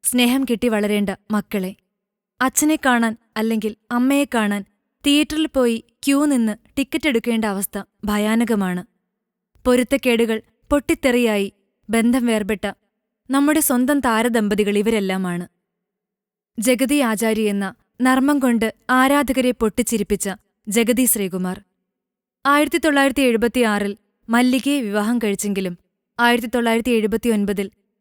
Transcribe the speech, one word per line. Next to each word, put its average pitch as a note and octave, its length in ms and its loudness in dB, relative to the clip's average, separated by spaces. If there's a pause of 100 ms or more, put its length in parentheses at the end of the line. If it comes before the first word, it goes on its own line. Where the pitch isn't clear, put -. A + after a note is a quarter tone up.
സ്നേഹം B3 420 0
കിട്ടി B3 240 -2
വളരേണ്ട G#3 420 0 (200)
മക്കളെ, G3+ 440 -4 (680)
അച്ഛനെ D4+ 360 0
കാണാൻ A#3 400 0 (200)
അല്ലെങ്കിൽ A3 400 -2 (140)
അമ്മയെ C4 340 2
കാണാൻ G3+ 400 -2 (420)
തിയേറ്ററിൽ D4+ 400 2
പോയി A#3+ 380 0 (220)
ക്യൂ C#4+ 200 2
നിന്ന് A#3 300 0 (220)
ടിക്കറ്റ് C#4+ 300 -4
എടുക്കേണ്ട A3+ 360 -2
അവസ്ഥ G3+ 380 -6 (220)
ഭയാനകമാണ്. G#3 840 0 (760)
പൊരുത്തക്കേടുകൾ, A#3+ 800 0 (280)
പൊട്ടിത്തെറിയായി A#3+ 840 0 (380)
ബന്ധം A#3 360 2
വേർപെട്ട G#3+ 460 -2 (580)
നമ്മുടെ C#4+ 300 2
സ്വന്തം C4+ 400 0
താരദമ്പതികൾ G#3+ 760 0
ഇവരെല്ലാമാണ്. F#3+ 680 -2 (1120)
ജഗതി B3+ 420 0
ആചാരി A3 420 -2
എന്ന G3+ 320 -4 (260)
നർമ്മം C4+ 380 2
കൊണ്ട് A#3 360 0 (160)
ആരാധകരെ B3+ 600 2
പൊട്ടിച്ചിരിപ്പിച്ച G#3 800 -2 (380)
ജഗതി A#3 360 2
ശ്രീകുമാർ. F#3+ 580 -2 (840)
ആയിരത്തി D4 320 2
തൊള്ളായിരത്തി C#4 440 2
എഴുപത്തിയാറിൽ A3 720 0 (320)
മല്ലികയെ B3+ 520 2
വിവാഹം G#3+ 380 -2
കഴിച്ചെങ്കിലും G3 600 -4 (400)
ആയിരത്തി A#3+ 360 2
തൊള്ളായിരത്തി A#3 360 0
എഴുപത്തിയൊൻപതിൽ G#3 800 0 (300)